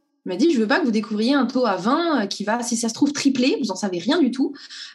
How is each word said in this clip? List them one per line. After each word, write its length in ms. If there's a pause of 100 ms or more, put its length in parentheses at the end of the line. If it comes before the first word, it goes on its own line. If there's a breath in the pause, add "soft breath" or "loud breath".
(260)
Elle 60
m'a 40
dit, « 180
Je 60
veux 80
pas 120
que 60
vous 60
découvriez 440
un 100
taux 220
à 80
vingt, 480
euh, 20
qui 180
va, 200
si 120
ça 140
se 60
trouve, 160
tripler, 500
vous 100
en 40
savez 240
rien 200
du 120
tout. » 220 (420 loud breath)